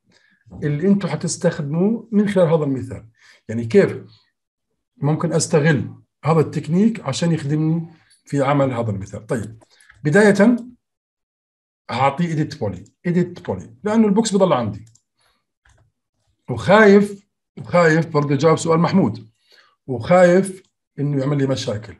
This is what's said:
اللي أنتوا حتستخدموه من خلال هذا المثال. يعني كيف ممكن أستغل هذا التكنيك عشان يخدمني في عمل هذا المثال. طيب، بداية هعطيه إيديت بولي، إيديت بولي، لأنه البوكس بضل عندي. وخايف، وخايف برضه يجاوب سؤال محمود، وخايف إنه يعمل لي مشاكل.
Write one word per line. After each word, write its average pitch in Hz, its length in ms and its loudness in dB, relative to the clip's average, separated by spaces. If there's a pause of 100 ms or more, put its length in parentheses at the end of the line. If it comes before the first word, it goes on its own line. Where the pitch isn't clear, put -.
(640)
اللي 147 260 -2
أنتوا 196 220 2
حتستخدموه 165 1000 -4
من 202 160 2
خلال 180 200 2
هذا 151 160 0
المثال. 120 420 -6 (420)
يعني 117 160 -6
كيف 170 320 2 (1000)
ممكن 156 360 -2
أستغل 151 600 0 (300)
هذا 156 160 2
التكنيك 175 600 0
عشان 170 320 -4
يخدمني 156 560 -2 (360)
في 139 180 -2
عمل 139 300 2
هذا 117 180 -4
المثال. 95 360 -10
طيب، - 360 -8 (420)
بداية 202 520 4 (1300)
هعطيه 135 360 0
إيديت 156 340 -4
بولي، 95 240 -8 (220)
إيديت - 400 -2
بولي، 92 280 -8 (100)
لأنه 220 220 2
البوكس 202 280 0
بضل 185 180 4
عندي. 120 320 -4 (1700)
وخايف، 202 800 4 (300)
وخايف 160 480 0
برضه 147 280 -2
يجاوب 156 240 2
سؤال 165 220 0
محمود، 156 480 0 (580)
وخايف 180 760 2 (360)
إنه 143 220 -4
يعمل 139 180 -2
لي 135 80 0
مشاكل. 110 540 -6